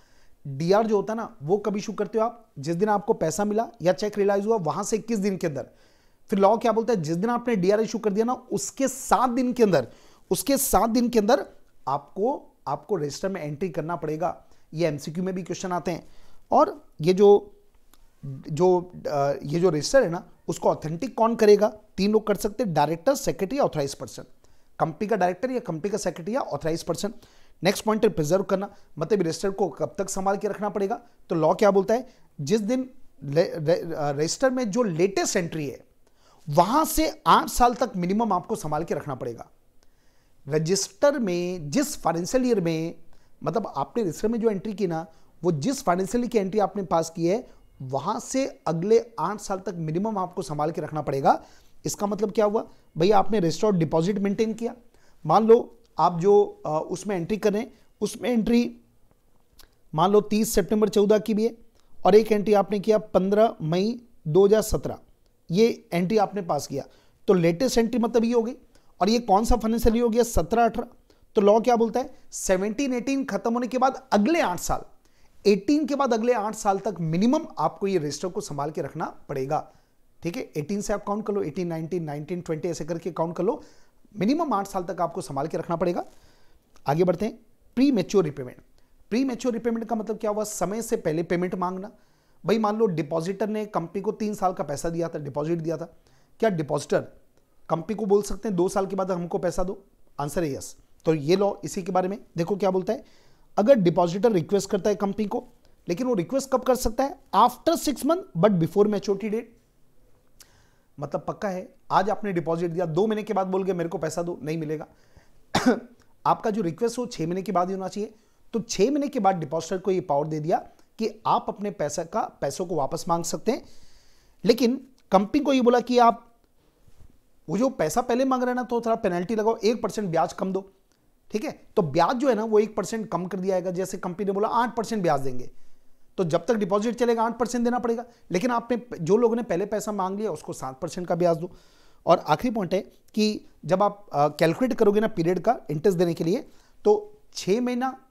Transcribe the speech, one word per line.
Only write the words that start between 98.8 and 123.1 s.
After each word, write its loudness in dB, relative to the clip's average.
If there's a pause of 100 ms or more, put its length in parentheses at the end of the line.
के -6
बाद -2
हमको -4
पैसा -2
दो"? -6 (360)
आंसर -4
है -4
यस। -12 (280)
तो 4
ये 2
लॉ 2 (100)
इसी -8
के -8
बारे 2
में, -6 (200)
देखो -2
क्या 2
बोलता -2
है, -8 (520)
अगर 6
डिपॉजिटर 4
रिक्वेस्ट 0
करता 0
है 2
कंपनी -2
को, -6 (420)
लेकिन -2
वो 0
रिक्वेस्ट -2
कब 2
कर 2
सकता 0
है? -6 (160)
After 4
six -4
month 0 (160)
but 6
before 2
maturity 0
date। -4 (1600)
मतलब -8
पक्का -6
है, -10 (160)
आज 4
आपने -2
डिपॉजिट -2
दिया, -2
दो 2
महीने -2
के -6
बाद 0
बोल 0
गया, -2
"मेरे -2
को -6
पैसा -4
दो", -6
नहीं -4
मिलेगा। -6 (680)
<coughs> 2 (480)
आपका 0
जो -2
रिक्वेस्ट -2
हो -4
छह -6
महीने -4
के -8
बाद 0
ही -6
होना -6
चाहिए। -8 (400)
तो -2
छह -2
महीने 2
के -6
बाद 2
डिपॉजिटर -6
को -2
ये 0
पावर -2
दे -6
दिया 0 (400)
कि -6
आप 2
अपने -8
पैसा -6
का, -4
पैसों -6
को -6
वापस -4
मांग -2